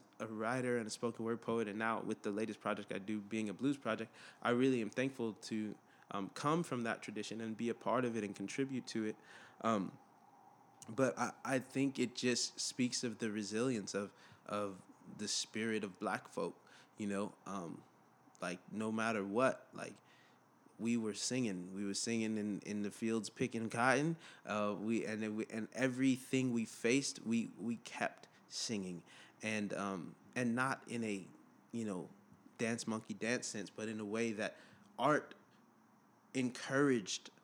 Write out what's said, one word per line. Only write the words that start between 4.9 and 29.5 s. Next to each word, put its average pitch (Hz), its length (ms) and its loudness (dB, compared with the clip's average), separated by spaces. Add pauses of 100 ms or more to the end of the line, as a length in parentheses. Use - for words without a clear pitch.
to, 107 320 -2 (360)
um, 98 240 -2
come 160 280 2
from 123 200 -2
that 113 180 -2
tradition 107 400 -6
and 113 160 -4
be 117 100 0
a 113 60 2
part 117 320 2
of 117 100 0
it 110 80 0
and 101 100 -2
contribute 123 540 -2
to 110 180 0
it. 107 100 -2 (460)
Um, 107 300 2 (1040)
but 127 240 4
I, 117 120 2 (120)
I 131 160 2
think 135 400 0
it 120 160 0
just - 460 0
speaks - 420 0
of 110 140 -2
the 113 140 0
resilience 107 640 0
of, 98 180 -2 (340)
of 101 300 -2 (420)
the 104 100 -4
spirit 110 560 0
of 95 160 -8
Black 104 300 -2
folk, 90 260 -2 (420)
you 107 100 -4
know, 101 260 -2 (140)
um, 92 340 -8 (600)
like, 90 180 -4 (120)
no 110 200 -2
matter 110 320 2
what, 110 500 2
like, - 200 -8 (840)
we 117 200 2
were 110 160 0
singing, 101 640 0
we 101 100 -2
were 98 80 0
singing 110 440 2
in, 104 280 0
in 104 180 -2
the 101 80 0
fields, 113 380 0
picking 113 400 -2
cotton, 131 460 4 (300)
uh, 104 340 2
we, 110 260 2
and 107 180 -2
then 107 140 -2
we, 110 140 0
and 110 220 -4
everything 127 800 2
we 113 120 2
faced, 131 600 2
we, 113 240 2 (100)
we 113 180 -2
kept - 500 -4 (220)
singing, 92 520 -2 (400)
and, 107 320 0